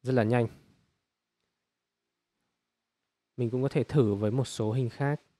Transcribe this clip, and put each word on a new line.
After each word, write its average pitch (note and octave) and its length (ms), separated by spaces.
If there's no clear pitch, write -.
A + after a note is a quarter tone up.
Rất B2+ 100
là A#2+ 100
nhanh. A#2 240
Mình A#2+ 120
cũng B2+ 120
có C#3 80
thể C3 140
thử A2+ 300
với G#2 180
một B2+ 140
số G#2+ 260
hình B2 180
khác. C#3+ 320